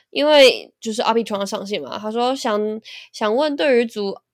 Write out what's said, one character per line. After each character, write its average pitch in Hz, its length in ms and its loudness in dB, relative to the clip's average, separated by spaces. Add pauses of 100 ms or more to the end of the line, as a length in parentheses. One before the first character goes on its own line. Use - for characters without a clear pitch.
(120)
因 277 140 0
为 262 540 6
就 220 140 -8
是 220 80 -4
Arbitrum 226 380 0
要 202 60 -4
上 196 200 -8
线 196 160 -6
嘛， 123 160 -10
他 214 140 -8
说 240 240 -2
想， 220 240 -2 (540)
想 214 200 -2
问 285 220 0
对 285 240 2
于 247 60 2
组 202 300 -6 (180)